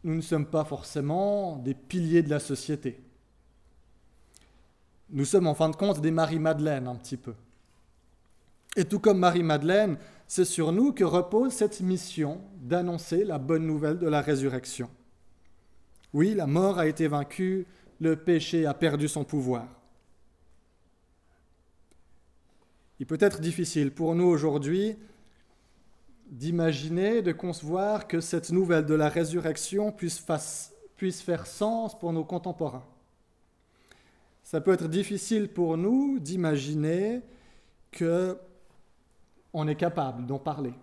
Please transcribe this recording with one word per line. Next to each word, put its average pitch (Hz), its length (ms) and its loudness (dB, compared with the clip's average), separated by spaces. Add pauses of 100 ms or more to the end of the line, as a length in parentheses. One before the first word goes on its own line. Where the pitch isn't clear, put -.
nous 160 100 -2
ne 165 80 0
sommes 156 240 0
pas 156 180 0
forcément 170 920 -2
des 131 180 -4
piliers 170 480 2
de 147 80 0
la 147 100 2
société. 139 640 -6 (2000)
Nous 139 140 -2
sommes 180 220 4
en 147 80 2
fin 160 140 2
de 151 80 -4
compte 190 240 0
des 160 100 2
Marie-Madeleine 156 760 0
un 123 100 -8
petit 123 200 -12
peu. 120 180 -12 (1400)
Et 185 80 2
tout 202 160 -2
comme 202 180 6
Marie-Madeleine, 175 760 4 (320)
c'est 185 160 2
sur 165 260 0
nous 240 220 4
que - 100 0
repose 180 500 2
cette 214 280 0
mission 180 600 -2 (200)
d'annoncer 170 640 0
la 165 140 -2
bonne 160 280 0
nouvelle 156 320 0
de 165 80 -2
la 151 140 2
résurrection. 135 680 -2 (1200)
Oui, 180 220 4
la 175 120 0
mort 180 320 2
a 165 80 2
été 156 220 2
vaincue, 180 580 -2 (340)
le 160 140 2
péché 160 520 0
a 143 80 0
perdu 151 340 0
son 143 160 -4
pouvoir. 127 420 -2 (3250)
Il 131 60 -8
peut 160 140 -6
être 196 200 4
difficile 160 500 0
pour 165 240 -2
nous 175 120 4
aujourd'hui 160 680 2 (1300)
d'imaginer, 165 960 0
de 175 100 0
concevoir 185 760 -2
que 165 140 0
cette 165 300 -4
nouvelle 170 340 4
de 151 100 2
la 151 140 4
résurrection 170 840 -2
puisse, 175 280 -6
fasse, - 560 -6 (220)
puisse 185 260 -4
faire 160 240 -4
sens 220 520 -4
pour 170 140 -4
nos 160 120 -2
contemporains. 170 600 -6 (1600)
Ça 160 160 -4
peut 190 120 4
être 170 160 2
difficile 202 600 0
pour 165 300 0
nous 262 420 2
d'imaginer 160 1040 0 (680)
que 180 480 0 (1160)
on 156 120 -2
est 151 100 0
capable 139 500 -2
d'en 135 120 -6
parler. 135 440 -6